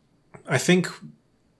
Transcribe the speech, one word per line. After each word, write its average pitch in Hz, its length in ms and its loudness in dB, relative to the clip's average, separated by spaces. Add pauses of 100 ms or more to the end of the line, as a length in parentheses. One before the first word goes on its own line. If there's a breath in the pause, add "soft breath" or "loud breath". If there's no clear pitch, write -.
(480)
I 143 120 0
think 180 280 2 (720)